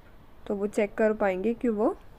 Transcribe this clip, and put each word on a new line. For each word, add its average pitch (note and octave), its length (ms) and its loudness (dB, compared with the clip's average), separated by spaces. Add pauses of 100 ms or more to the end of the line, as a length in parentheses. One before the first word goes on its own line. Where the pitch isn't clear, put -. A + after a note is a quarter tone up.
(480)
तो G#3+ 80 -2
वो G3+ 120 -2
check G#3 280 0
कर A3 180 4
पाएंगे G#3 400 0
कि A#3 160 0
वो A3 280 0 (220)